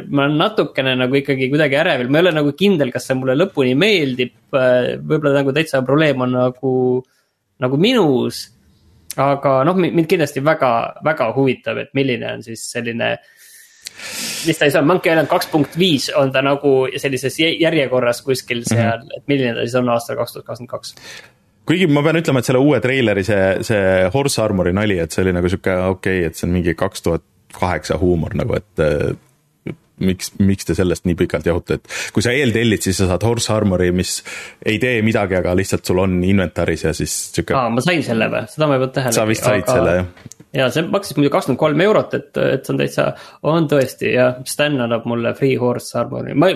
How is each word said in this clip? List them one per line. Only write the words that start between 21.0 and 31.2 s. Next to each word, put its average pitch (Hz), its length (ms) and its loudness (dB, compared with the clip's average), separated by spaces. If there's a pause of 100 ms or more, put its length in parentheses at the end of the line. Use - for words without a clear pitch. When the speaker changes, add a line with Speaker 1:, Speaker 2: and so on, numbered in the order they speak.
Speaker 2:
Kuigi 185 220 2
ma 147 160 4
pean 156 160 4
ütlema, 139 240 2
et - 60 -4
selle 127 100 4
uue 139 240 4
treileri 120 400 2
see, 95 400 2
see 95 480 2
Horse 139 320 0
Armori 95 320 2
nali, 101 240 0
et 82 160 -4
see 95 80 0
oli 92 100 2
nagu 87 140 0
sihuke, 95 240 -2 (220)
okei, 95 340 -2
et 78 80 -6
see - 140 -6
on 90 80 0
mingi 85 180 0
kaks - 320 -4
tuhat 82 160 0 (320)
kaheksa 80 460 -2
huumor 87 340 0
nagu, - 240 -2
et, - 240 -6
äh, 73 300 0 (920)
miks, 92 380 -2
miks 98 260 2
te 85 80 -2
sellest 87 320 0
nii 87 80 2
pikalt 85 320 -2